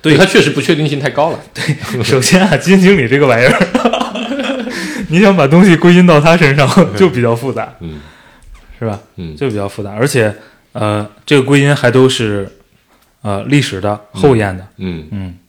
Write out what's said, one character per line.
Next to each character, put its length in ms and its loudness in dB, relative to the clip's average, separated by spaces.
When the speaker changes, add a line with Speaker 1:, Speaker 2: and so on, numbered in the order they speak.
Speaker 1:
对。 160 2
Speaker 2:
它 80 4
确 160 2
实 80 0
不 100 -4
确 160 -2
定 140 -2
性 100 -4
太 100 -4
高 220 -2
了。 80 -10
Speaker 1:
对， 500 -6
首 160 2
先 220 2
啊， 160 2
基 140 0
金 100 6
经 160 4
理 100 -2
这 120 0
个 80 2
玩 140 2
意 40 2
儿， 1200 -4
<laughs> 40 -
你 100 0
想 180 4
把 100 2
东 160 6
西 140 6
归 160 4
因 140 6
到 120 6
他 160 4
身 200 2
上 120 2
就 140 2
比 120 -4
较 140 2
复 180 -8
杂。 280 -10
Speaker 2:
嗯。 200 -14
Speaker 1:
是 60 -8
吧？ 140 -6
Speaker 2:
嗯。 180 -12
Speaker 1:
就 140 -6
比 60 -8
较 140 -6
复 140 -12
杂， 80 -12
而 160 -4
且， 280 -2
呃， 360 -4
这 100 0
个 80 2
归 160 2
因 160 2
还 160 0
都 180 4
是， 400 -6
呃， 220 -8
历 180 0
史 180 -6
的、 120 -4
Speaker 2:
嗯。 80 -8
Speaker 1:
后 140 4
验 220 -2
的。 100 -16
Speaker 2:
嗯。 340 -10
Speaker 1:
嗯。 240 -10